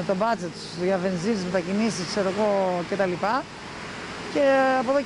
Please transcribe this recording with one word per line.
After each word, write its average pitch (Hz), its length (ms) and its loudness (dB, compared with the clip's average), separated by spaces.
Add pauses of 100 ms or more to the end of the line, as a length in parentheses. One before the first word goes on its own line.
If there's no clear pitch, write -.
το 196 160 2
budget 202 320 0
τους - 300 -8
για 190 200 2
βενζίνες, 190 400 0
μετακινήσεις, 185 640 0
ξέρω 190 280 0
εγώ, 214 140 2 (420)
κτλ. 190 220 0 (1200)
Και 294 100 4 (360)
από 240 100 0
εδώ 277 160 4